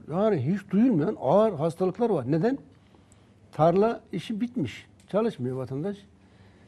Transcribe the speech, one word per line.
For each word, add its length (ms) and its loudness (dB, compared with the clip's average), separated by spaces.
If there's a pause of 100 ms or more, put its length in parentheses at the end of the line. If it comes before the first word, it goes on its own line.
(120)
Yani 420 0
hiç 160 -8
duyulmayan 520 2
ağır 320 4
hastalıklar 560 -2
var. 220 -2
Neden? 260 2 (960)
Tarla 460 2 (100)
işi 300 -6
bitmiş. 460 -6 (200)
Çalışmıyor 500 -2
vatandaş. 400 -6 (720)